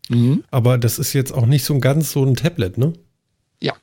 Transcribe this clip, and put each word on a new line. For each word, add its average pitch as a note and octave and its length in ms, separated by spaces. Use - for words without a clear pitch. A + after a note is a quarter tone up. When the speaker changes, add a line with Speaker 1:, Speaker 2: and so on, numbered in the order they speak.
Speaker 1:
Mhm. B2 420
Speaker 2:
Aber B2 260
das A#2+ 220
ist - 140
jetzt C3 200
auch A#2 140
nicht C#3 180
so - 80
ein C3+ 80
ganz C#3 300
so C#3 120
ein C3+ 120
Tablet, A2 420
ne? C#3+ 160
Speaker 1:
Ja. C#3+ 220